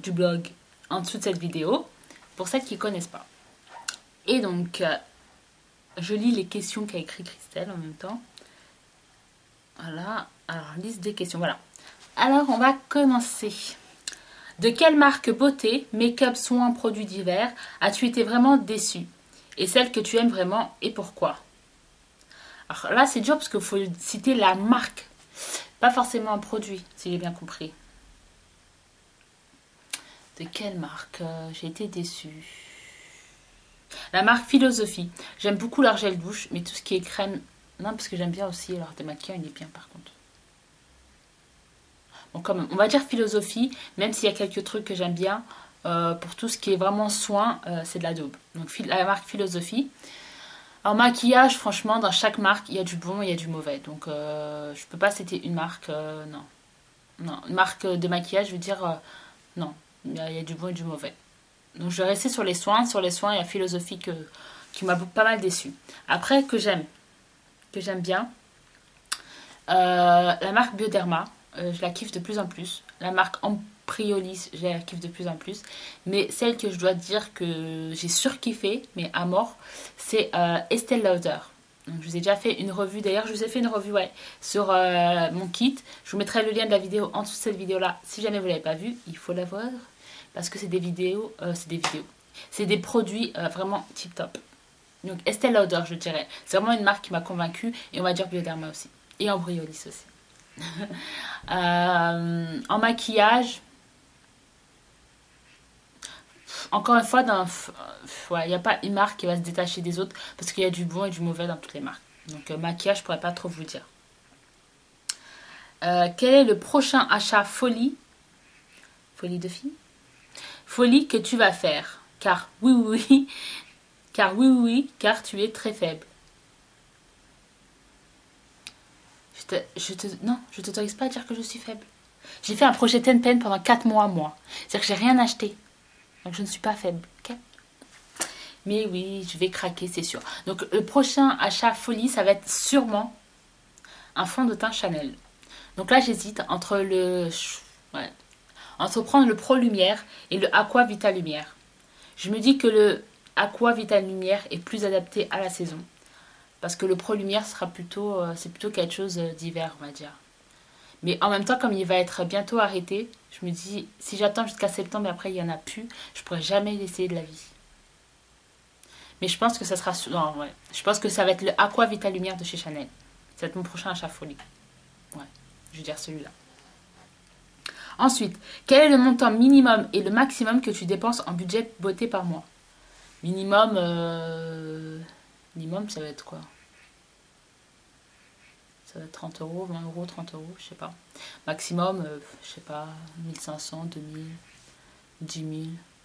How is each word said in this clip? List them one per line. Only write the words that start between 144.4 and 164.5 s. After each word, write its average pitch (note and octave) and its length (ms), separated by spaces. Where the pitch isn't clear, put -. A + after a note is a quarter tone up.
de A3+ 100
teint A3 160
Chanel. D3+ 420
Donc F#3 140
là, C4 80
j'hésite A3+ 500
entre F3+ 300
le... F#3 500
Ouais, - 180
entre G3 240
prendre C4+ 240
le G#3+ 80
Pro - 220
Lumière G#3 480
et F#3 80
le G#3 160
Aqua A#3+ 300
Vita G#3 260
Lumière. D#3 460
Je F3+ 140
me A3 80
dis C4+ 200
que A#3+ 100
le G#3+ 340
Aqua A#3 380
Vita G#3+ 280
Lumière F#3+ 420
est E3+ 60
plus G3+ 260
adapté F#3+ 480
à F#3 80
la F#3 100
saison. D#3+ 280
Parce E3+ 160
que F#3+ 100
le F#3 80
Pro F3+ 200
Lumière G3+ 300
sera - 220
plutôt, F#3+ 540
euh, E3+ 160
c'est E3+ 140
plutôt G#3 200
quelque F3 240
chose, F#3+ 240
euh, E3 140
d'hiver, D#3+ 480
on D3 40
va C#3+ 60
dire. D3 220
Mais F3 180
en G#3 80
même G3+ 160
temps, B3 140
comme A3+ 140
il F#3+ 120
va F#3 120
être F3+ 280
bientôt G3+ 360
arrêté, G3 500
je - 120
me F3 60
dis, F#3+ 380
si - 180
j'attends G#3 300
jusqu'à G#3 220